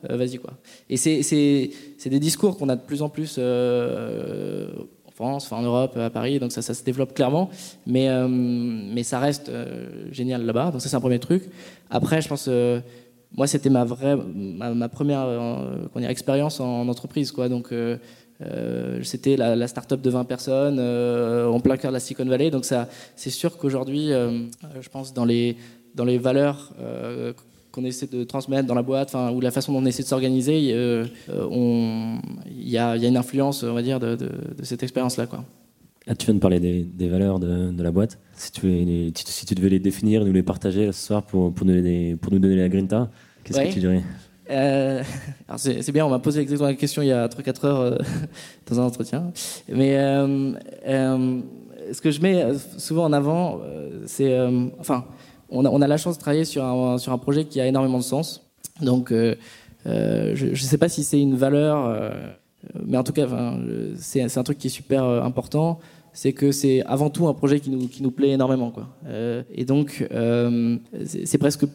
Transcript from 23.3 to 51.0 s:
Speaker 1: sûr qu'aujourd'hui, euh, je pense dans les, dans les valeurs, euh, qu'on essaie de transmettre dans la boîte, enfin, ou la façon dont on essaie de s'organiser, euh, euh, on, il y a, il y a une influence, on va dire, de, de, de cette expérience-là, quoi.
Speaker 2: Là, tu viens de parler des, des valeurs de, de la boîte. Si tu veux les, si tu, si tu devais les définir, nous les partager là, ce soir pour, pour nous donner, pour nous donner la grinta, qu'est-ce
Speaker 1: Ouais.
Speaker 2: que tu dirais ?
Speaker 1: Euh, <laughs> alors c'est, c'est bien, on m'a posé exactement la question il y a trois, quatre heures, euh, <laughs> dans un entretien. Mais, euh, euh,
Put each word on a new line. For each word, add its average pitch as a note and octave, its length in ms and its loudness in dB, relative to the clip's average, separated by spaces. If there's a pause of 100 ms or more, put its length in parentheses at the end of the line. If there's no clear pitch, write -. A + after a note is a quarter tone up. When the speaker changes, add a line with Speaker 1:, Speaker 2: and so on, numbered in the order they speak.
Speaker 1:
sûr E3 260 -4
qu'aujourd'hui, C#3 560 -2
euh, A#2+ 340 0 (340)
je B2 80 -18
pense C3 260 -12
dans B2 100 0
les, A#2+ 320 2 (380)
dans A#2+ 100 -2
les B2 140 4
valeurs, C3+ 600 2
euh, A#2+ 520 -8 (380)
qu'on B2+ 140 -6
essaie B2+ 240 -6
de B2 160 -4
transmettre C3+ 420 -2
dans A#2+ 80 0
la B2 80 2
boîte, C3+ 320 -2
enfin, B2+ 160 0
ou B2 100 -2
la B2 120 0
façon C#3 220 -2
dont C3 40 2
on C3 80 2
essaie B2+ 160 0
de C3+ 60 -6
s'organiser, C3 640 2
euh, A#2+ 340 0 (220)
euh, - 240 -2
on, A2+ 640 0 (300)
il B2 200 -10
y A#2+ 100 2
a, A#2 180 2
il A#2 60 0
y A#2+ 40 4
a - 20 6
une B2+ 80 6
influence, C3+ 460 0
on A#2 120 -2
va A#2+ 80 0
dire, B2+ 180 0
de, A#2 160 0
de, B2+ 120 -6 (300)
de C3+ 60 -8
cette B2 180 -6
expérience-là, B2+ 440 -2
quoi. - 180 -10 (600)
Speaker 2:
Là, A#2+ 80 0
tu - 100 -6
viens A2 100 6
de F#2+ 60 4
parler F2+ 200 6
des, F2 220 2
des F2+ 260 -2
valeurs F#2+ 300 2
de, F2+ 320 0
de F2 120 -4
la E2+ 80 2
boîte. G2 280 2 (140)
Si - 180 -14
tu - 120 -12
veux F#2+ 100 4
les, F2 420 2
si - 100 -8
tu, - 80 -10
si - 140 -8
tu - 80 0
devais F#2 140 4
les F#2+ 100 6
définir, G#2+ 460 2
nous G2 80 4
les F#2 100 6
partager F#2 440 0
là, G2 60 0
ce - 140 -8
soir G#2 160 0
pour, F2+ 300 2
pour F2+ 140 0
nous F#2 80 6
donner, F2 420 2
pour F#2 160 -2
nous G2 60 6
donner F#2+ 180 6
la F#2 140 4
grinta, G2 400 0 (340)
qu'est-ce B2+ 140 -2
Speaker 1:
Ouais. C#3+ 100 2
Speaker 2:
que F#3+ 60 -2
tu G2 60 -2
dirais ? F#2 220 2 (480)
Speaker 1:
Euh, C3+ 520 0 (220)
<laughs> - 240 -14
alors A2+ 120 -10
c'est, B2+ 220 -2
c'est D3 100 -4
bien, D3+ 140 4
on - 20 2
m'a B2+ 100 2
posé D3 220 0
exactement C#3+ 300 0
la C3+ 40 0
question C#3+ 280 -2
il C#3 60 4
y C3 40 4
a A#2+ 160 2
trois, A#2+ 160 -10
quatre C3 220 -2
heures, C#3 140 2
euh, B2+ 180 2 (320)
<laughs> - 360 -20
dans A#2+ 140 0
un B2 40 4
entretien. B2+ 460 -4 (380)
Mais, C3+ 300 4
euh, C#3 540 2 (360)
euh, C3 520 2 (520)